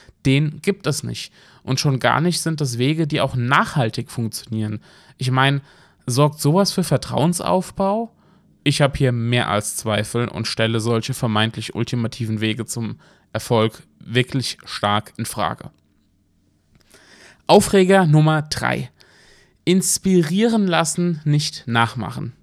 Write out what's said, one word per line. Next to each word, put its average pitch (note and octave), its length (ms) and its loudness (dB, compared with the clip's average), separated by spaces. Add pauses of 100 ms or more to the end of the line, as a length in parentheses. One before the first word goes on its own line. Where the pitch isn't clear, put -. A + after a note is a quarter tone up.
(260)
den D3 360 2
gibt - 240 -4
es - 160 -2
nicht. A#2 300 -10 (300)
Und B2+ 160 -2
schon C3+ 220 0
gar A#2+ 200 4
nicht E3+ 200 0
sind D#3+ 200 -4
das B2 180 -4
Wege, D#3 280 0
die D3 140 -2
auch C3 160 -2
nachhaltig B2+ 760 0
funktionieren. A2 720 -6 (360)
Ich C3 140 -4
meine, C3+ 300 4 (460)
sorgt D3 340 2
sowas F3 320 2
für F#3+ 100 0
Vertrauensaufbau? F#3 1300 -2 (520)
Ich C#3+ 160 0
hab C#3+ 160 2
hier B2+ 160 2
mehr A#2+ 360 0
als G#2 280 -2
Zweifel G#2+ 520 -2
und A2 200 -6
stelle A2+ 320 -2
solche A#2 340 -2
vermeintlich A2 600 -2
ultimativen A2+ 680 -4
Wege A2 260 -2
zum A2+ 320 -8 (340)
Erfolg A2 500 0 (180)
wirklich B2 640 -4
stark - 520 -2
in A2+ 80 -6
Frage. - 460 -6 (1800)
Aufreger F#3+ 600 6
Nummer D#3 360 6
drei. B2+ 480 -4 (760)
Inspirieren F#3+ 1000 2
lassen, E3 580 0
nicht D3 420 -2
nachmachen. A#2 680 -2 (100)